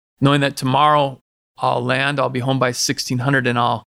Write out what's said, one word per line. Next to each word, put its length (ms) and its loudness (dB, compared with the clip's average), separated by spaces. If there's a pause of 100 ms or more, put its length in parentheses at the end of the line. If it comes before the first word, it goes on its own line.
(200)
knowing 220 4
that 160 -2
tomorrow 640 2 (380)
I'll 240 0
land, 380 -2
I'll 80 0
be 120 -4
home 200 0
by 140 0
sixteen 460 -4
hundred 280 0
and 100 0
I'll 260 -2 (140)